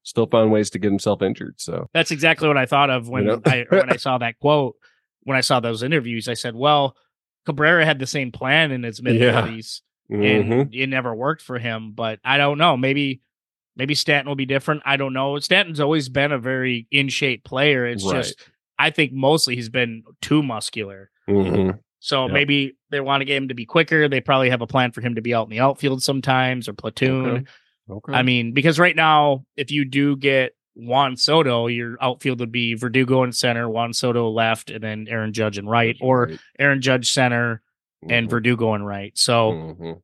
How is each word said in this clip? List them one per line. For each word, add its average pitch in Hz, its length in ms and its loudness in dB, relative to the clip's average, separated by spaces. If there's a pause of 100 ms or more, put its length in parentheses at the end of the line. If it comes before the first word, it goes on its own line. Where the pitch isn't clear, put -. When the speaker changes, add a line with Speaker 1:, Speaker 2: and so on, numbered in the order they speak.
Speaker 1:
still - 240 0
found 110 240 4
ways 107 200 2
to - 80 -6
get 101 120 0
himself 98 320 0
injured. - 360 -4
So - 340 -8
Speaker 2:
That's 165 180 0
exactly 160 380 0
what 143 80 4
I 131 100 2
thought 143 240 4
of 120 180 -2
when 123 140 -2
Speaker 1:
You 101 140 0
know? 110 80 -10
Speaker 2:
I, 127 240 2
when 180 200 4
I - 60 2
Speaker 1:
<laughs> - 0 -
Speaker 2:
saw 127 240 -2
that 117 200 -4
quote, 143 360 2 (480)
when 131 140 -2
I 127 40 0
saw 127 200 2
those 113 200 -4
interviews, 120 460 -4
I 120 60 -4
said, 113 220 -8
"Well, 139 400 2 (500)
Cabrera 156 400 4
had 147 140 2
the 131 80 -6
same 131 240 -4
plan 147 400 0
in 127 120 -4
his 117 200 -8
Speaker 1:
Yeah. 123 80 2
Speaker 2:
mid-thirties, 113 720 0 (280)
and 104 120 0
Speaker 1:
Mm-hmm. 107 520 2
Speaker 2:
it 131 140 -4
never 127 280 -4
worked 139 260 -4
for 127 180 -8
him." 113 340 -8
But 110 300 -6
I 135 140 2
don't 143 200 2
know. 156 200 4
Maybe, 135 440 0 (540)
maybe 139 200 -4
Stanton 143 340 0
will 143 60 -4
be 135 100 -4
different. 139 400 -2
I 139 120 -2
don't 135 160 -4
know. 139 260 -4
Stanton's 175 400 0
always 147 300 0
been 139 220 0
a 135 80 -2
very 127 520 -4
in-shape 139 520 0
player. 131 420 0
It's 113 200 -6
Speaker 1:
Right. 92 180 0
Speaker 2:
just, - 120 -10 (440)
I 147 120 2
think 143 200 0
mostly 135 440 2
he's 117 140 -8
been 117 340 -4 (180)
too 151 220 2
muscular. 107 680 -8 (180)
Speaker 1:
Mm-hmm. 95 480 2 (220)
Speaker 2:
So 131 260 -2
Speaker 1:
Yep. 127 80 -4
Speaker 2:
maybe 143 440 0 (140)
they 143 100 -2
wanna 135 240 0
get 139 120 -2
him 135 120 -4
to 127 40 -6
be 117 120 -10
quicker. 160 420 2
They 135 140 0
probably 131 280 2
have 123 120 0
a 117 60 -6
plan 127 240 0
for 113 100 -12
him 120 140 -4
to 113 60 -6
be 120 120 -2
out 110 140 0
in - 40 -14
the 110 80 -4
outfield 135 420 0
sometimes 127 680 0
or 104 40 -8
platoon. 131 560 -2
Speaker 1:
Okay. 127 140 -2 (480)
Okay. 107 220 -10
Speaker 2:
I 123 100 2
mean, 120 300 0
because 143 260 2
right 175 160 2
now, 147 500 4 (120)
if 143 140 -6
you 143 120 0
do 139 320 0
get 135 380 0 (220)
Juan 127 420 0
Soto, 131 500 2
your 120 320 -6
outfield 127 400 -2
would 117 140 -6
be 117 200 -2
Verdugo 127 500 2
in 123 100 -2
center, 117 360 -2
Juan 117 220 -2
Soto 120 380 0
left, 113 400 0
and 110 120 -12
then 107 280 -8
Aaron 110 240 -4
Judge 107 240 -2
in 101 100 -8
right, 117 280 2
Speaker 1:
Judge - 60 -20
in 131 60 -2
Speaker 2:
or 127 200 4
Speaker 1:
right. - 120 -10 (180)
Speaker 2:
Aaron 139 240 2
Judge 127 300 0
center 120 500 0 (420)
and 117 240 0
Speaker 1:
Mm-hmm. - 20 -4
Speaker 2:
Verdugo 117 460 2
in 101 80 -4
right. 101 340 -8
So 117 340 2
Speaker 1:
Mm-hmm. 82 400 -8 (120)